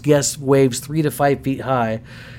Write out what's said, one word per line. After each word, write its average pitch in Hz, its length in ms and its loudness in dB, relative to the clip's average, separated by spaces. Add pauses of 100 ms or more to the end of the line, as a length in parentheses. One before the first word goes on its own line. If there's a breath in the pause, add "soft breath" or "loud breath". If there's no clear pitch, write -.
guess 147 360 2
waves 135 420 2
three 156 200 -4
to 147 100 0
five 139 300 0
feet 135 220 -4
high. 113 400 -2 (360 loud breath)